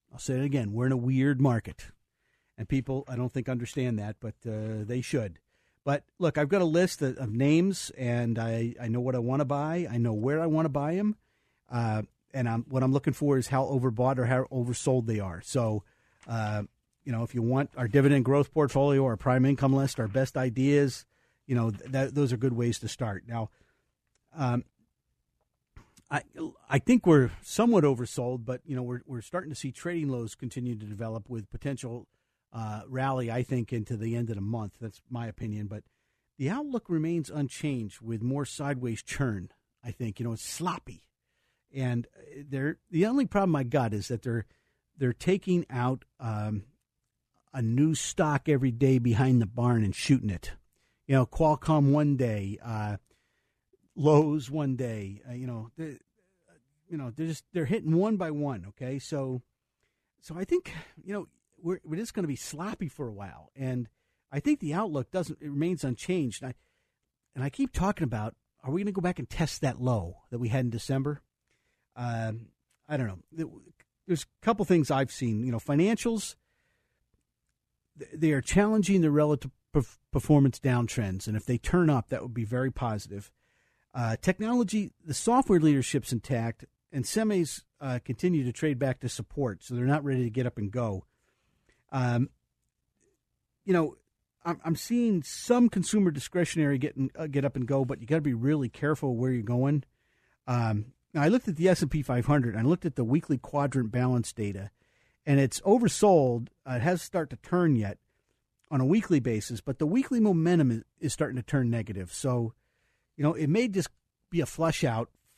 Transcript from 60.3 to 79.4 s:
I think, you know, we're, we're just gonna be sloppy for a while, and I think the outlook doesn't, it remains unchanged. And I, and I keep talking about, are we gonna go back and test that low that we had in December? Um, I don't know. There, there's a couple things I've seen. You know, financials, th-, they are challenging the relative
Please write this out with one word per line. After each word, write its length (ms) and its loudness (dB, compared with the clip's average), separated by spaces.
I 80 -6
think, 280 -2
you 100 -10
know, 140 -6
we're, 240 -4
we're 120 -8
just 180 -8
gonna 140 -4
be 80 -4
sloppy 520 -8
for 200 -10
a 40 -12
while, 440 -16
and 320 -4
I 80 -4
think 200 0
the 140 -4
outlook 360 -4
doesn't, 320 -6
it 80 -10
remains 340 -2
unchanged. 580 -4
And 80 -10
I, 40 -10
and 100 -6
I 60 -4
keep 220 -4
talking 320 0
about, 300 -4
are 80 -6
we 100 -2
gonna 120 -4
go 80 -4
back 180 -2
and 100 -8
test 320 -4
that 200 -2
low 380 -2
that 80 -6
we 100 -2
had 160 0
in 60 0
December? 500 -4
Um, 500 -6
I 80 -4
don't 120 -2
know. 100 -10
There, 140 -6
there's 160 0
a 220 -14
couple 200 0
things 260 4
I've 220 0
seen. 320 -2
You 80 -2
know, 60 -2
financials, 800 0
th-, 160 -16
they 180 2
are 80 2
challenging 600 4
the 100 4
relative 400 2